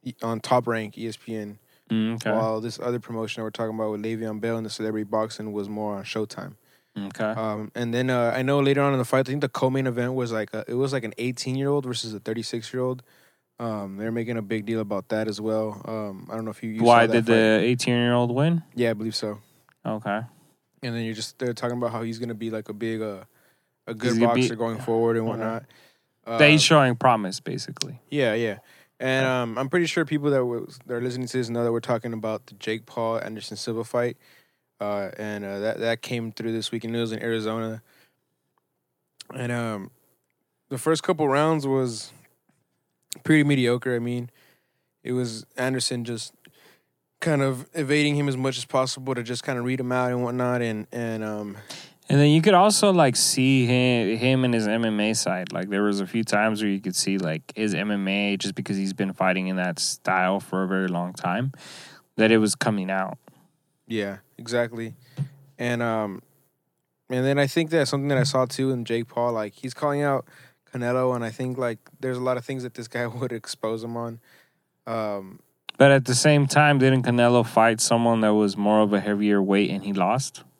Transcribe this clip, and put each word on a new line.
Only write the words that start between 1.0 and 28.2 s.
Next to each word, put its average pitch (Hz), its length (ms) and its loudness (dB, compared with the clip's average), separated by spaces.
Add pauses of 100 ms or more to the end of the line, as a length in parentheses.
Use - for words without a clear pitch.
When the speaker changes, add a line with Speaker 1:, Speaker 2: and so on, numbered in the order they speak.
Speaker 1:
S 107 100 -10
P 113 180 -10
N. 104 220 -8 (320)
Speaker 2:
Mm, 113 260 -2
okay. 113 160 -4
Speaker 1:
While 110 300 0
this 117 180 -8
other 123 200 -4
promotion 113 420 -8
that - 40 -6
we're 110 60 -6
talking 110 240 -6
about 110 160 -2
with 104 120 -6
Le'Veon 110 360 -6
Bell 117 180 -2
and 110 80 -6
the 107 60 -6
celebrity 110 320 -4
boxing 110 480 -4
was 101 180 -4
more 104 260 -6
on 98 80 -10
Showtime. 101 520 -8 (420)
Speaker 2:
Okay. 98 280 -8
Speaker 1:
Um, 107 500 -4
and 117 180 -4
then, 127 160 0
uh, 120 260 2
I 131 60 -2
know 139 200 2
later 139 200 2
on 139 120 2
in 131 60 2
the 120 60 0
fight, 131 220 2
I - 20 -8
think 143 120 -2
the 139 80 -2
co-main 135 360 0
event 123 280 -2
was 123 180 -2
like 107 220 -4
a, 107 140 -6
it 113 80 -4
was 135 180 0
like 127 100 -2
an 110 140 -8
eighteen-year-old 131 680 -2
versus 117 280 -6
a 101 60 -8
thirty-six-year-old. 123 840 -6 (560)
Um, 104 380 -6
they're 110 160 -4
making 117 240 -4
a 113 40 -4
big 104 240 -4
deal 113 140 -2
about 101 300 -6
that 110 180 -2
as 104 120 -6
well. 110 460 -4
Um, 104 460 -10
I 110 40 -8
don't 113 100 -6
know 110 60 -8
if - 120 -14
you, 117 80 -6
you 110 120 -4
Speaker 2:
Why 120 220 12
Speaker 1:
saw - 20 2
that 113 60 2
Speaker 2:
did 113 140 4
Speaker 1:
fight. 120 60 6
Speaker 2:
the 110 300 6
eighteen-year-old 120 680 2
win? 160 300 2 (120)
Speaker 1:
Yeah, 120 160 2
I - 20 0
believe 110 220 -4
so. 104 240 -4 (460)
Speaker 2:
Okay. 107 360 -4 (600)
Speaker 1:
And 117 140 -4
then 117 80 -4
you're 113 100 -4
just, 110 240 -10
they're 123 160 -2
talking 120 240 -4
about 120 140 -2
how 113 100 -6
he's 113 160 -6
gonna 117 160 -8
be, 110 160 -6
like, 110 200 -8
a 107 40 -8
big, 110 280 -4
uh, 101 240 -8 (600)
a 117 60 -8
good 117 200 -2
Speaker 2:
He's 113 60 2
gonna 117 140 6
be 120 80 4
Speaker 1:
boxer 120 140 0
going 113 240 -4
forward 113 380 2
and 113 100 0
Speaker 2:
Okay. - 100 -2
Speaker 1:
whatnot. 113 260 -6 (640)
Speaker 2:
That 117 240 6
he's 151 120 8
Speaker 1:
Um, - 20 4
Speaker 2:
showing 135 320 6
promise, 110 440 2
basically. - 600 -8 (100)
Speaker 1:
Yeah, 131 240 2